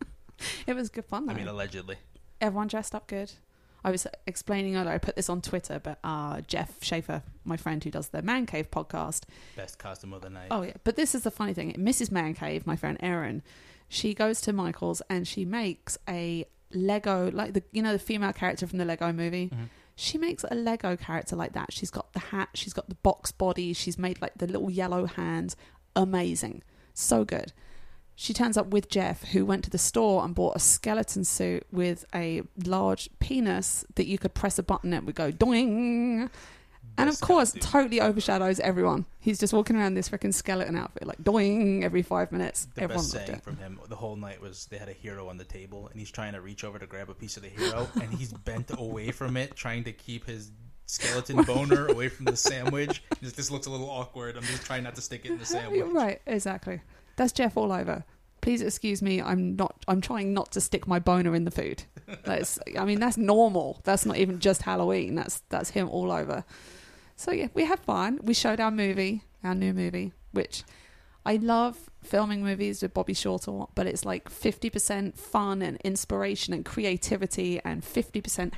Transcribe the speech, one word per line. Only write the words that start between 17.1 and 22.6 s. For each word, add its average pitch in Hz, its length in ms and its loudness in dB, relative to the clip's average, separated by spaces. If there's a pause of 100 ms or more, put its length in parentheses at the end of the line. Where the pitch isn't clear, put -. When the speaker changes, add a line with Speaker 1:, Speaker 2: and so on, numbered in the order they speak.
Speaker 1:
like 208 220 -4
the, 190 180 2
you 220 120 0
know, 220 100 2
the 196 60 2
female 208 340 0
character 185 340 -2
from 180 120 -2
the 175 60 0
Lego 170 280 0
movie? 170 400 -2
Speaker 2:
Mm-hmm. 117 100 -4 (320)
Speaker 1:
She - 220 -4
makes 339 320 -2
a 240 60 -2
Lego 226 420 0
character - 380 -4
like 170 180 -4
that. - 180 -6
She's - 200 -6
got - 220 -10
the 180 60 -4
hat, - 360 -4
she's - 180 -8